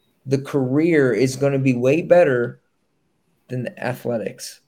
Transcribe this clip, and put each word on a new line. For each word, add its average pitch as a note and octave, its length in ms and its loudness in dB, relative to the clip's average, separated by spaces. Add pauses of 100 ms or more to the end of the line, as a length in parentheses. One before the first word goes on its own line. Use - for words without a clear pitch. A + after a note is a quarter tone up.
(260)
the C3+ 120 -2
career C#3 760 0
is C3 240 0
gonna C#3 220 0
be C3+ 160 2
way C3 280 0
better C3+ 580 2 (880)
than B2 160 -8
the - 200 -12
athletics. - 840 -8